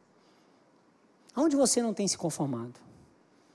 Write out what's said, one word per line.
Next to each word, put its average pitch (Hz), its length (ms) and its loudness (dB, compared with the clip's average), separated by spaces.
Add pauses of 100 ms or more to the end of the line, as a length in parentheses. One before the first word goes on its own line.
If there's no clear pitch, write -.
(1300)
Aonde 285 220 2
você 254 260 4
não 226 120 -2
tem 202 140 -2
se - 100 -2
conformado? 127 640 -4 (760)